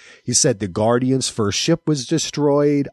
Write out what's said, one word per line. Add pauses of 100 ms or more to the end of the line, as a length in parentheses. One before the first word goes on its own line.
(240)
He
said
the
Guardian's
first
ship
was
destroyed,